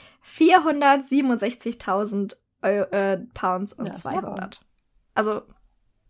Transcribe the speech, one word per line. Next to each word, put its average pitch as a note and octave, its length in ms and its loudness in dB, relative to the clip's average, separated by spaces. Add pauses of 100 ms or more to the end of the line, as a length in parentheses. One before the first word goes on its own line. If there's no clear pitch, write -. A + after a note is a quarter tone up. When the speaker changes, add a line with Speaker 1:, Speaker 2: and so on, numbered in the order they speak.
(200)
Speaker 1:
vierhundertsiebenundsechzigtausend C4+ 2250 2 (260)
Eu-, G3+ 280 0
äh, G3 280 0 (160)
Pounds F#3 380 -4
und G#3 160 -8
Speaker 2:
Ja, F#3 60 -10
Speaker 1:
zweihundert. - 640 -8
Speaker 2:
Schnapper. - 100 -20 (480)
Speaker 1:
Also, G#3+ 280 -2 (680)